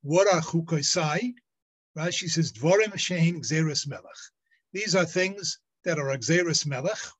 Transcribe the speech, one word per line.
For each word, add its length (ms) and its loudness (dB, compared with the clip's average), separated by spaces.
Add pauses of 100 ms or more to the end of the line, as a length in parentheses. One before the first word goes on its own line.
What 300 4
are 80 4
chukosai? 920 -2 (600)
Rashi 340 -4
says, 220 0
"Dvorim 420 4
shehin 460 0
gzeres 460 -2
melech." 300 -12 (560)
These 220 -2
are 100 4
things 540 -4 (260)
that 140 0
are 120 -4
a 80 -2
gzeres 480 2
melech. 340 -4 (200)